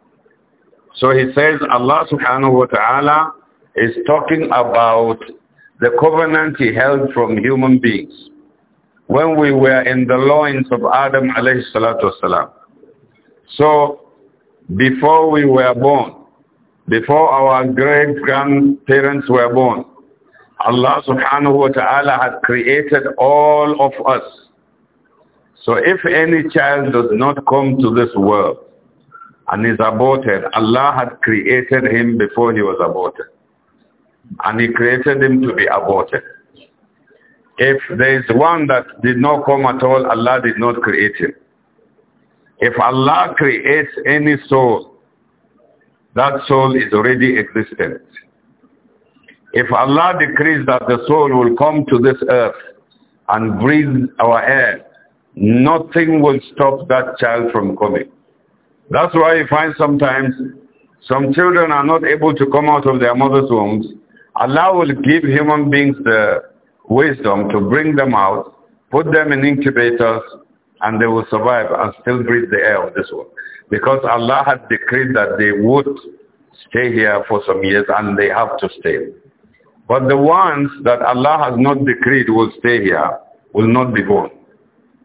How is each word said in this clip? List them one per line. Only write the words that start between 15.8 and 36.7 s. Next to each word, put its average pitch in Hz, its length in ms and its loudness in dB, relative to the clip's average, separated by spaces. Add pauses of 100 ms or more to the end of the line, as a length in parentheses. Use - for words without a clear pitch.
before 139 420 2
our 131 380 2
great-grandparents 139 1600 0
were 123 240 2
born, 123 320 0 (720)
Allah 127 480 0
subhanahu 139 500 0
wa 139 120 2
ta'ala 135 520 0
had 127 220 -4
created 139 600 0 (140)
all 147 640 2
of 135 120 0 (120)
us. 131 180 0 (1400)
So 117 120 0
if 165 300 0
any 160 440 0
child 143 440 0
does 120 180 0
not 135 360 -2
come 135 320 0
to 117 140 0
this 120 220 2
world 98 420 0 (920)
and 104 160 -2
is 113 140 0
aborted, 110 640 0 (100)
Allah 120 440 0
had - 240 -6
created 123 640 0
him 117 320 0
before 113 360 0
he 107 80 -2
was 92 220 -2
aborted. 90 440 -6 (1160)
And 110 140 -2
he 117 120 0
created 127 500 0
him 131 200 2
to 123 120 -2
be - 140 -2
aborted. 98 560 -2 (1300)